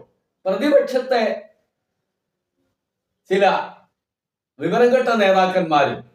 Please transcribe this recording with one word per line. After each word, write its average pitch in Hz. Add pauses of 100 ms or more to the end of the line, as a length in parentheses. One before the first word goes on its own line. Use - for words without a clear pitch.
(460)
പ്രതിപക്ഷത്തെ 247 (2000)
ചില 196 (1120)
വിവരം 220
കെട്ട 247 (140)
നേതാക്കന്മാരും 175 (140)